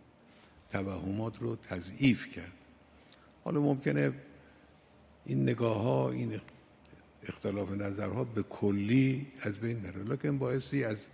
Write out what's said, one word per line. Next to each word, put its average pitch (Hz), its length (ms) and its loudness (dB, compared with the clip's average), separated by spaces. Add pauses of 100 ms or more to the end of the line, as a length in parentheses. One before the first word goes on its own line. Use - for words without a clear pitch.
(720)
توهمات 98 680 -2
رو 117 160 -2
تضعیف 95 760 2
کرد. 87 200 -12 (920)
حالا 151 180 2
ممکنه 143 520 2 (1120)
این 135 180 0
نگاه‌ها، 123 680 2
این 117 300 -4 (840)
اختلاف 98 440 -4
نظرها 101 520 -2
به 110 200 -2
کلی 127 840 4 (140)
از 104 120 -2
بین 113 280 -4
نره، 90 220 -8
لکن 139 340 0
بایستی 135 460 0
از 107 300 -2